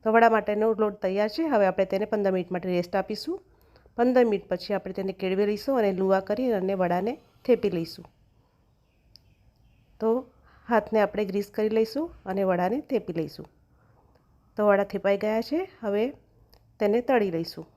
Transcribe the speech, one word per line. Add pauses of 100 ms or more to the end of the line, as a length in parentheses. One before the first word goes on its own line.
તો
વડા
માટેનો
લોટ
તૈયાર
છે.
હવે
આપણે
તેને
પંદર
મિનિટ
માટે
રેસ્ટ
આપીશું. (540)
પંદર
મિનિટ
પછી
આપણે
તેને
કેળવી
લઈશું
અને
લુવા
કરી
અને
વડાને (260)
થેપી
લઈશું. (2000)
તો (420)
હાથને
આપણે
ગ્રીસ
કરી
લઈશું (160)
અને
વડાને
થેપી
લઈશું. (1120)
તો
વડા
થેપાઈ
ગયા
છે, (140)
હવે (680)
તેને
તળી
લઈશું. (100)